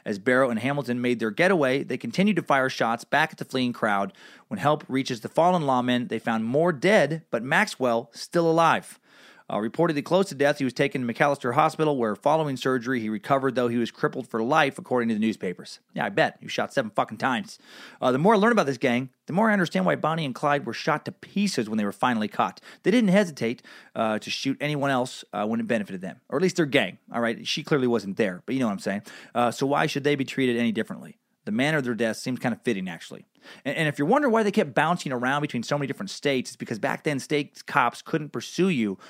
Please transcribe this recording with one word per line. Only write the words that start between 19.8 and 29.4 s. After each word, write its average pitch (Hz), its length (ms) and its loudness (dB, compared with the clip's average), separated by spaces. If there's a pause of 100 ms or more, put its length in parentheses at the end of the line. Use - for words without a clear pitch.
why 160 100 4
Bonnie 160 280 -2
and 127 120 -6
Clyde 143 300 0
were 117 60 -4
shot 156 340 -2
to - 40 -8
pieces 185 580 -2
when 110 100 -2
they 107 60 0
were 101 60 -2
finally 113 380 0
caught. 101 320 -2 (240)
They 185 80 4
didn't 220 180 4
hesitate, 160 500 0 (360)
uh, 110 240 0
to - 100 -8
shoot 135 300 -2
anyone 143 320 -2
else, 127 400 -4
uh, 104 140 -2
when 113 120 -2
it 117 80 -4
benefited 101 340 -2
them, 92 280 -12
or 135 100 -2
at 170 40 2
least 185 120 2
their 170 100 2
gang, 127 340 0 (140)
all 117 80 -2
right? 117 240 -2
She - 200 -4
clearly 131 240 2
wasn't 98 300 0
there, 92 280 -2
but 113 80 -4
you 135 60 -2
know 123 60 2
what 104 80 0
I'm 95 40 -6
saying. 101 240 -6 (320)
Uh, 120 160 2